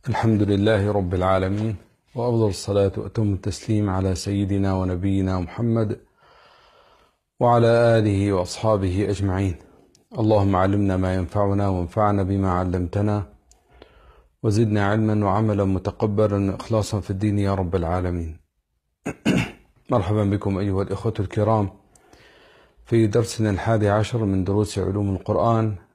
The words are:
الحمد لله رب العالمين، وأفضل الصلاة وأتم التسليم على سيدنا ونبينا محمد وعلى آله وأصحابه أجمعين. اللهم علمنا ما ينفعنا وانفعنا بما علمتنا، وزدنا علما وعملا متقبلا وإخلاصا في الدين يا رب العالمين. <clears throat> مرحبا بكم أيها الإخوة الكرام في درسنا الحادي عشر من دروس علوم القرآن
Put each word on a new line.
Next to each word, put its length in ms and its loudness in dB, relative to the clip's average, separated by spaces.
الحمد 320 2
لله 500 2
رب 220 -2
العالمين، 640 0
وأفضل 320 0
الصلاة 500 0
وأتم 360 -2
التسليم 560 -2
على 260 0
سيدنا 580 -2
ونبينا 680 0
محمد 600 -2
وعلى 280 4
آله 680 4
وأصحابه 760 0
أجمعين. 460 -2
اللهم 360 2
علمنا 420 2
ما 180 0
ينفعنا 540 -2
وانفعنا 540 0
بما 280 0
علمتنا، 760 -2
وزدنا 440 2
علما 380 0
وعملا 400 0
متقبلا 840 0
وإخلاصا 480 -4
في 100 -10
الدين 300 -2
يا 160 0
رب 200 -2
العالمين. 640 -4
<clears throat> 840 -4
مرحبا 320 0
بكم 340 0
أيها 240 -2
الإخوة 380 -4
الكرام 500 0
في 220 2
درسنا 420 0
الحادي 400 0
عشر 360 0
من 180 0
دروس 360 0
علوم 360 -2
القرآن 600 0